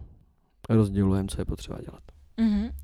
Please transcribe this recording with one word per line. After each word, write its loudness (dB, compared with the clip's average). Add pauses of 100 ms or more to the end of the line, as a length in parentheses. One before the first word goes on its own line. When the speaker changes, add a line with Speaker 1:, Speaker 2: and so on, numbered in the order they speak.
(680)
Speaker 1:
rozdělujem, 4
co -6
je -2
potřeba -8
dělat. -16 (340)
Speaker 2:
Mhm. 2 (160)